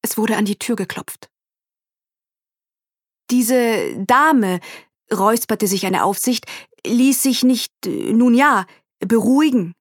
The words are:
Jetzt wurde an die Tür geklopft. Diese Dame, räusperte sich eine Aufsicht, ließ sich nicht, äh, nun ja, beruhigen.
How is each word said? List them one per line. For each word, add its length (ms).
Jetzt 60
wurde 180
an 80
die 160
Tür 160
geklopft. 540
Diese 680
Dame, 540
räusperte 580
sich 180
eine 180
Aufsicht, 440
ließ 380
sich 200
nicht, 280
äh, 260
nun 240
ja, 300
beruhigen. 800